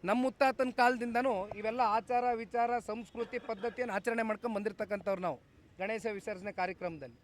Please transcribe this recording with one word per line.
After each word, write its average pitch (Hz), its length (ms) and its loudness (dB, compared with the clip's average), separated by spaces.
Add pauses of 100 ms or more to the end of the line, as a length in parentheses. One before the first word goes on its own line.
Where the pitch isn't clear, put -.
ನಮ್ಮ 220 180 4
ಮುತ್ತಾತನ 262 480 4
ಕಾಲದಿಂದನೂ 240 760 2
ಇವೆಲ್ಲ 214 340 -2
ಆಚಾರ 233 440 2 (100)
ವಿಚಾರ 233 440 0
ಸಂಸ್ಕೃತಿ 233 600 -6
ಪದ್ಧತಿಯನ್ನು 226 560 -4
ಆಚರಣೆ 226 280 0
ಮಾಡ್ಕೊಂಡು 220 340 -2
ಬಂದಿರತಕ್ಕಂಥವ್ರು 202 680 -2
ನಾವು 165 180 -4 (380)
ಗಣೇಶ 214 340 -4
ವಿಸರ್ಜನೆ 202 400 -6
ಕಾರ್ಯಕ್ರಮದಲ್ಲಿ. 170 720 -4